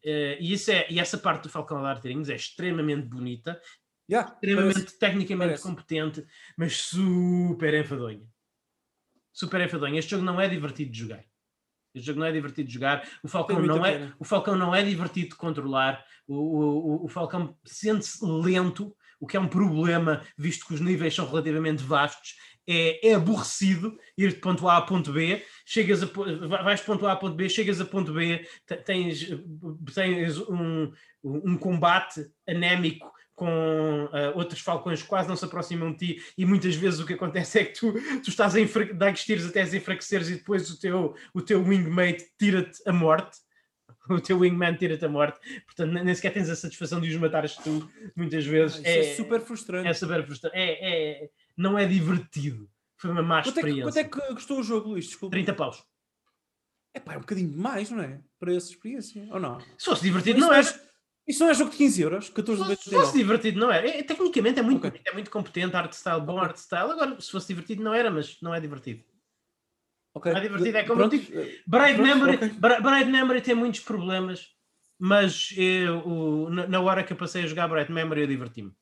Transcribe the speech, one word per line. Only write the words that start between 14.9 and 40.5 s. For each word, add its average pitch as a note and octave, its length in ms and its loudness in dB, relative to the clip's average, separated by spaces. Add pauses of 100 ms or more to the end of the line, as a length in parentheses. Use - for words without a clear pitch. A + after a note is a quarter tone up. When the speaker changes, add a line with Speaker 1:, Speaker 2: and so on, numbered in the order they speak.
Speaker 1:
de - 60 -20
controlar. C3+ 680 -2 (220)
O, C#3 80 -8
o, D3+ 680 0
o, - 20 -10
o D3 40 -6
Falcão E3+ 560 -4
sente-se - 600 -2
lento, F3+ 680 0 (260)
o C#3+ 60 -10
que - 100 -4
é F#3+ 40 2
um F#3 80 0
problema, E3+ 760 2 (140)
visto E3 300 -4
que E3 80 -6
os D3 60 -4
níveis E3 340 2
são D#3+ 140 -2
relativamente D#3 540 0
vastos. C#3+ 540 0 (300)
É, E3 440 4
é A3 40 8
aborrecido F#3+ 840 2 (200)
ir F#3+ 140 4
de F3+ 100 -6
ponto F3+ 280 0
A F3 100 8
a D#3 40 4
ponto D#3 300 0
B. E3 300 0 (220)
Chegas F#3+ 380 2
a F#3+ 40 -2
po-, G3 180 -6 (240)
va-, F#3+ 140 -2
vais G3 180 2
de - 60 -14
ponto G3+ 200 0
A G3 60 2
a F#3 40 0
ponto F#3+ 180 -4
B, F#3 140 -2
chegas F#3+ 320 0
a F#3 40 -2
ponto F3+ 280 -2
B, E3 340 -2 (200)
te-, F3+ 100 -8
tens, F3 520 -4 (680)
tens F3 440 0 (100)
um, E3 440 -2 (320)
um D#3+ 320 -2
combate F3 680 2 (200)
anémico F3 640 -2 (240)
com, D#3 800 0
eh, C#3+ 220 -2
outros E3+ 260 -6
falcões E3+ 400 -4
que - 80 -16
quase F#3 200 0
não F3+ 80 -4
se - 80 -6
aproximam E3+ 480 -6
de D#3 60 -10 (180)
ti, - 80 -16 (120)
e F#3 80 0
muitas F3+ 300 4
vezes E3+ 240 0
o D#3+ 80 -6
que F3+ 60 -6
acontece F3+ 480 0
é F#3 60 2
que - 120 -14
tu, A3 140 0 (280)
tu - 100 -6
estás G3 260 2
a A3+ 40 6
enfra-, G#3+ 320 0
dar F#3+ 220 2
tiros F3+ 320 -2
até F#3 160 0
as E3 100 -2
enfraqueceres F#3 560 -4
e F3+ 60 -4
depois F#3 340 -2